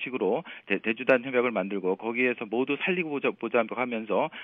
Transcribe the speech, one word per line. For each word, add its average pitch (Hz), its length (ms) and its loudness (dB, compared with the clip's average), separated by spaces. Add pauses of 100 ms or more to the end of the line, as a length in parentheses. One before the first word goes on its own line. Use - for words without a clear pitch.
식으로 123 400 0 (220)
대-, 95 120 0
대주단 120 460 2
협약을 123 260 2
만들고 98 460 0
거기에서 117 480 0
모두 131 380 -2
살리고 180 260 0
보자, 139 220 -2
보자 113 400 0
하면서, 113 580 0 (160)